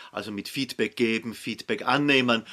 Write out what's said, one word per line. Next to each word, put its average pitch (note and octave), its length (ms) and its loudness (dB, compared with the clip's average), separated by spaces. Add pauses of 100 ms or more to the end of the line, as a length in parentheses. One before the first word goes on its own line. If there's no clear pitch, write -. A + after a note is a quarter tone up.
(100)
also G2+ 200 -8
mit G2+ 180 -8
Feedback A#2+ 480 -4
geben, A2+ 380 0
Feedback - 520 -6
annehmen B2+ 680 4